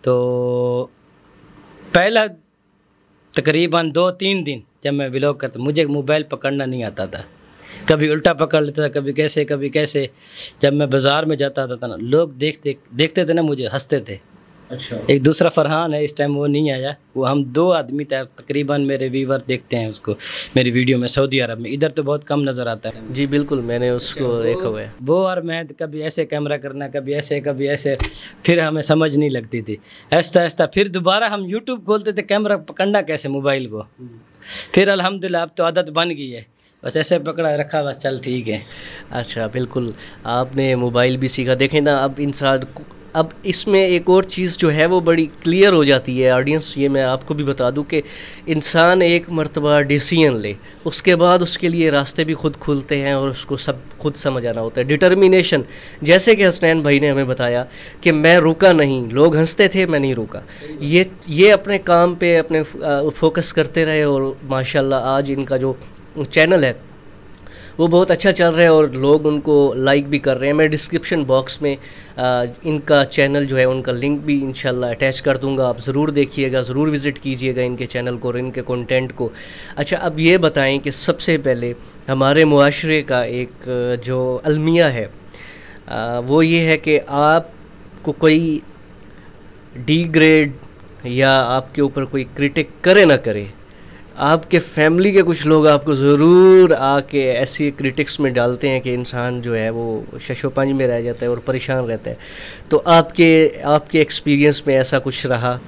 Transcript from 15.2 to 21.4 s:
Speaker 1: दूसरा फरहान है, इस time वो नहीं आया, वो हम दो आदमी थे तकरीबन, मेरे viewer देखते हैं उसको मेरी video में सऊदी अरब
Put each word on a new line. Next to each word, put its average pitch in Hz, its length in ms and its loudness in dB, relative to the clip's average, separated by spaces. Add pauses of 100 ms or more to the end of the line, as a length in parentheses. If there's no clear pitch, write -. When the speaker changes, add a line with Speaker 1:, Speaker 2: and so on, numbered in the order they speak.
Speaker 1:
दूसरा 156 260 2
फरहान 156 460 0
है, 151 100 -2
इस 147 120 -8
time 143 180 -2
वो 143 120 -2
नहीं 147 260 0
आया, 135 240 -6 (200)
वो 131 80 -2
हम 139 200 0
दो 147 260 0
आदमी 143 340 -2
थे 135 200 -6
तकरीबन, 143 560 -4
मेरे 139 280 -2
viewer 135 400 -2
देखते 127 280 -4
हैं 113 140 -4
उसको 104 260 -8 (400)
मेरी 123 140 4
video 127 280 2
में 123 100 -4
सऊदी 135 300 0
अरब 117 200 -4